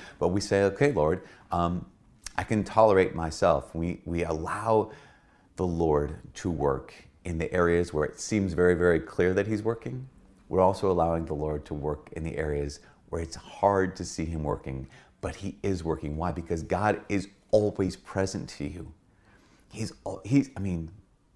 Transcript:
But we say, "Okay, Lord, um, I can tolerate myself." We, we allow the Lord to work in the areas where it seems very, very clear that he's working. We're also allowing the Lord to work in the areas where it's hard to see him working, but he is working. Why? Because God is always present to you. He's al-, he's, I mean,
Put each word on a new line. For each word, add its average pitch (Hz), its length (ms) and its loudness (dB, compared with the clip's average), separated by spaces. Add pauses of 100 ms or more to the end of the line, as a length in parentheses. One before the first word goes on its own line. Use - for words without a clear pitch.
(200)
But 90 100 2
we 101 120 0
say, 98 220 2
"Okay, 117 280 2
Lord, 80 300 0 (300)
um, 85 340 -2 (520)
I 101 60 -2
can 107 220 0
tolerate 101 500 6
myself." 82 580 0
We, 82 300 -4
we 85 220 -2
allow 104 640 0 (640)
the 92 100 -2
Lord 76 520 0 (180)
to 92 160 -4
work 71 420 -2 (300)
in 87 140 -4
the 80 160 -2
areas 87 400 2
where 76 100 0
it - 160 -4
seems 98 340 0
very, 90 200 6
very 85 260 4
clear 90 340 0
that 101 140 2
he's 107 160 -2
working. 127 460 -6 (400)
We're 92 120 4
also 95 300 4
allowing 82 340 2
the 78 100 -6
Lord 76 300 -4
to - 80 -12
work 73 380 -6
in 82 120 -8
the 78 140 -6
areas 73 440 -4 (280)
where 85 120 -6
it's 80 160 -10
hard 95 580 0
to 90 80 -10
see 82 220 -6
him 80 180 -4
working, 67 440 -6 (340)
but - 160 -8
he 98 260 -10
is 90 220 -4
working. 76 320 -4
Why? 87 160 -2
Because 82 300 -6
God 95 440 0
is 98 220 -2 (220)
always 101 440 2
present - 540 -4
to - 160 -8
you. 80 260 -10 (800)
He's 110 240 -8 (120)
al-, - 200 -8
he's, 135 320 4
I - 20 -8
mean, 85 320 -4 (440)